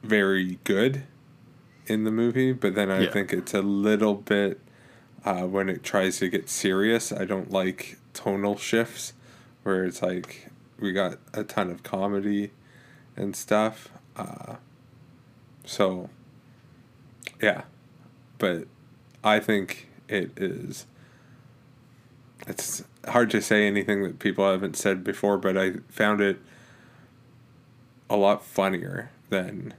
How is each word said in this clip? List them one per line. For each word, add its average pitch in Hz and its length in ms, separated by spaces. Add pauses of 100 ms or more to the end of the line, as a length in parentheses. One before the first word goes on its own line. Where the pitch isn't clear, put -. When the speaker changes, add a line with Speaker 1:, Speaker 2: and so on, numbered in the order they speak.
Speaker 1:
very 98 600
good 131 380 (840)
in 107 160
the 110 80
movie, 120 400
but 104 240
then 101 160
I 95 120
Speaker 2:
Yeah. - 80
Speaker 1:
think 98 220
it's 92 200
a 101 80
little 101 540
bit, 101 440 (640)
uh, 92 180
when 95 260
it 90 140
tries 95 360
to 95 100
get 85 200
serious, 107 640
I 101 120
don't 95 260
like 95 460 (160)
tonal 101 440
shifts - 560 (500)
where 95 220
it's 90 160
like, 90 480 (300)
we 98 140
got 92 240 (160)
a 107 100
ton 98 260
of 87 140
comedy 101 680 (680)
and 98 180
stuff. 110 540 (260)
Uh, - 400 (1080)
so, 92 440 (1300)
yeah. 104 220 (720)
But 87 300 (540)
I 107 200
think 101 480 (180)
it 95 300
is, - 480 (1600)
it's - 360 (240)
hard 120 240
to 107 100
say 104 260
anything 101 360
that 87 160
people 98 300
haven't 92 280
said 92 260
before, 101 340
but 95 200
I 95 160 (160)
found 104 320
it 98 180 (1700)
a 104 60
lot 101 300
funnier 92 680 (180)
than 95 500